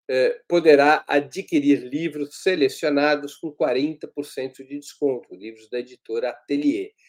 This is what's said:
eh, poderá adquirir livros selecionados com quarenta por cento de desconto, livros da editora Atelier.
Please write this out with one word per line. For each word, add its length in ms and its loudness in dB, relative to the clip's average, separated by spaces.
eh, 400 0
poderá 600 6
adquirir 720 0
livros 640 -8
selecionados 920 0
com 160 -12
quarenta 560 -2
por 180 -10
cento 380 -12
de 160 -14
desconto, 560 -6
livros 340 -18
da 100 -6
editora 500 -8
Atelier. 640 -4